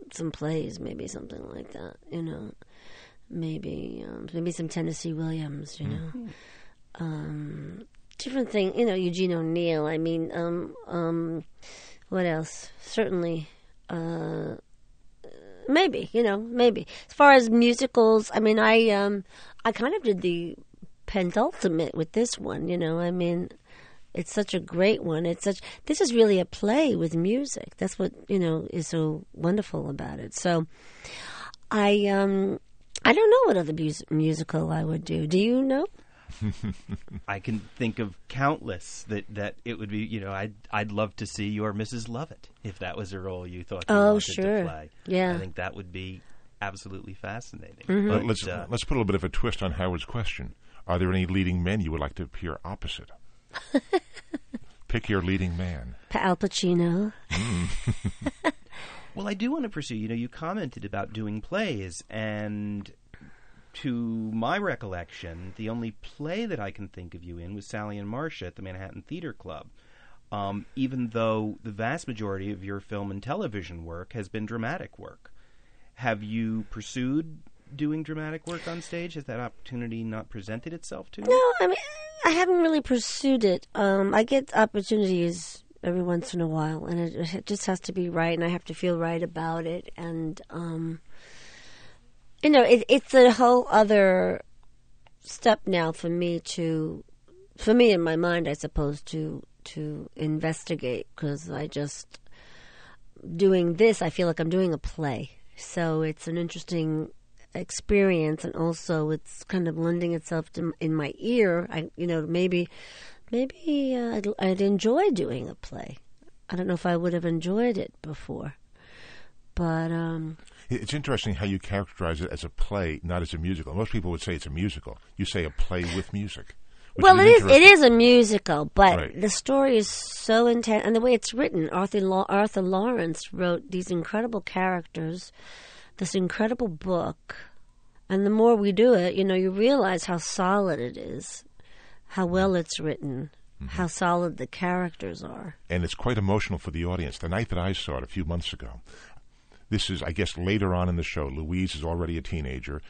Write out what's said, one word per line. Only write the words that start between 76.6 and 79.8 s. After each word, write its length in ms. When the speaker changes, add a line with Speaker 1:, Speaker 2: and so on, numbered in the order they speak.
Speaker 3:
pursued 680
doing 300
dramatic 440
work 200
on 140
stage? 320
Has 100
that 160
opportunity 640